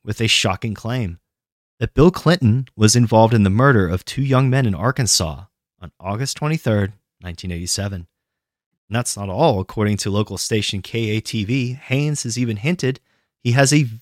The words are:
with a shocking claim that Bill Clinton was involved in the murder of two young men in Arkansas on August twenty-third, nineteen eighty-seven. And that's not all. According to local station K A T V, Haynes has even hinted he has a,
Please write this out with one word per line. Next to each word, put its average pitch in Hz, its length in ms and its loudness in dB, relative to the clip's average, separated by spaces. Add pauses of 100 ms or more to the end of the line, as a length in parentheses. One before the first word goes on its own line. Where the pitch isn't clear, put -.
with 104 180 -6
a 110 60 2
shocking 101 480 -2
claim 110 420 -6 (600)
that - 160 -4
Bill 165 160 8
Clinton 131 640 2
was 107 200 4
involved 113 380 6
in 110 80 4
the 98 80 4
murder 110 400 4
of 90 160 -4
two - 160 -6
young 135 260 2
men 127 200 2
in 95 80 -2
Arkansas 95 680 -2 (360)
on 85 180 -18
August 104 380 -8
twenty-third, 110 560 0 (280)
nineteen 90 300 -12
eighty-seven. 90 540 -6 (800)
And 104 80 -6
that's - 220 -4
not 101 120 -8
all. 113 300 2
According 104 380 -2
to 101 140 -4
local 101 260 -2
station 104 460 -4
K 113 340 -4
A 110 40 -2
T 110 220 -6
V, 123 300 -2
Haynes 143 480 -4
has 117 160 -6
even 117 200 -4
hinted 135 420 -4 (440)
he 120 100 2
has 135 200 6
a, 147 120 4 (160)